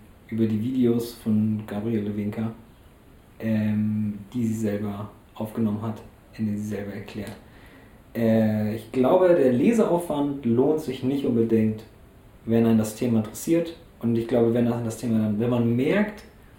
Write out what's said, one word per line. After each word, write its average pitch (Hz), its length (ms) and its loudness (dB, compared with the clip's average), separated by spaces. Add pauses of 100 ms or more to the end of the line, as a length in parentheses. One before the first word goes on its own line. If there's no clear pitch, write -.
(280)
über 113 180 0
die 107 160 -2
Videos 120 540 0
von 107 500 0
Gabriele 104 500 -4
Winker, 107 360 -4 (880)
ähm, 107 800 0 (140)
die 123 120 -2
sie 110 80 -2
selber 104 560 -4 (240)
aufgenommen 110 480 -4
hat, 113 200 -6 (360)
in 110 80 -2
denen 104 120 -2
sie 104 100 -6
selber 101 260 -8
erklärt. 104 380 -12 (840)
Äh, 110 600 2
ich - 160 -12
glaube, 170 380 4
der 135 240 4
Leseaufwand 165 920 0
lohnt 139 360 2
sich - 220 -8
nicht 139 220 -2
unbedingt, 113 580 2 (640)
wenn 117 220 4
einen 113 100 6
das 107 180 0
Thema 117 240 0
interessiert. 165 560 -2 (240)
Und 117 160 0
ich 113 120 -2
glaube, 117 260 2
wenn 117 180 2
einen 120 140 -4
das 110 120 -6
Thema 113 200 -2
dann, 107 220 0
wenn 120 100 0
man 117 260 2
merkt, 180 480 0 (360)